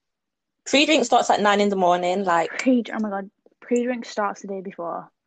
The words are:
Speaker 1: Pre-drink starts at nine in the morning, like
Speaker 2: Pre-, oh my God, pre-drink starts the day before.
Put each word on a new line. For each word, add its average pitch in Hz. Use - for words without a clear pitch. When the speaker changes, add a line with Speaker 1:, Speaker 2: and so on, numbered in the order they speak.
Speaker 1:
Pre-drink 277
starts -
at 214
nine 208
in 202
the 196
morning, 180
like 170
Speaker 2:
Pre-, 247
oh 233
my 214
God, 196
pre-drink 240
starts 202
the 196
day 196
before. 175